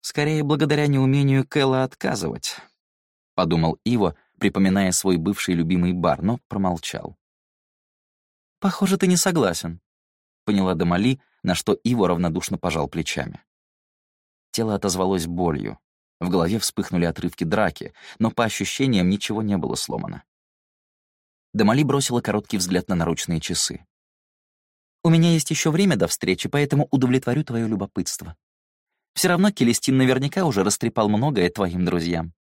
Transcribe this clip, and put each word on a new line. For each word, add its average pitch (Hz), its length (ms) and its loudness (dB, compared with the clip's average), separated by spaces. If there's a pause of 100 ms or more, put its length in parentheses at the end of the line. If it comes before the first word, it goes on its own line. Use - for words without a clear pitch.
"Скорее, 151 420 -2
благодаря 147 460 2
неумению 135 580 2
Кэлла 131 380 2
отказывать", — - 720 -6 (800)
подумал 82 500 0
Иво, 107 320 2 (220)
припоминая 95 540 2
свой 92 240 2
бывший 92 380 -2
любимый 87 380 0
бар, 85 300 0
но 113 160 0 (100)
промолчал. - 680 -6 (1400)
"Похоже, 190 360 2
ты 190 100 2
не 180 100 6
согласен", — 101 640 0 (640)
поняла 95 300 2
Дамали, 87 460 0 (220)
на 90 120 0
что - 200 0
Иво 113 340 2
равнодушно 87 500 -2
пожал 78 300 -2
плечами. - 540 -6 (1080)
Тело 110 240 -2
отозвалось 92 520 0
болью. 82 520 -4 (420)
В 87 100 -4
голове 90 280 2
вспыхнули 90 460 -2
отрывки 85 400 -4
драки, 90 500 -2 (240)
но 110 120 2
по 117 140 -2
ощущениям 104 640 0
ничего 101 340 -2
не 101 140 -2
было - 200 -4
сломано. - 480 -8 (1300)
Дамали 110 320 2
бросила 135 360 0
короткий 104 380 -4
взгляд 90 300 -2
на 92 80 0
наручные 82 440 -2
часы. - 460 -6 (1200)
"У 165 60 6
меня 165 220 6
есть 160 180 0
ещё 156 200 0
время 170 260 2
до 92 120 0
встречи, - 400 -4
поэтому 143 420 0
удовлетворю 131 540 0
твоё 113 240 -4
любопытство. 95 680 -6 (800)
Всё 226 140 0
равно 185 240 4
Келестин 127 440 2
наверняка 131 480 2
уже 101 200 2
растрепал 107 440 0
многое 107 420 0
твоим 90 340 -2
друзьям". 85 500 -2 (120)